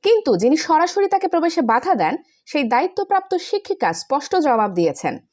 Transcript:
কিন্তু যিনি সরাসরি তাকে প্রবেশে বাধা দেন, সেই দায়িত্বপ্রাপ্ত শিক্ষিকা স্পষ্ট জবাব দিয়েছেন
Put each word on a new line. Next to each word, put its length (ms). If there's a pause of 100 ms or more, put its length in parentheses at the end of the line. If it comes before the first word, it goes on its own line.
কিন্তু 340
যিনি 200
সরাসরি 520
তাকে 200
প্রবেশে 340
বাধা 320
দেন, 220 (300)
সেই 180
দায়িত্বপ্রাপ্ত 720
শিক্ষিকা 580
স্পষ্ট 440
জবাব 380
দিয়েছেন 440 (140)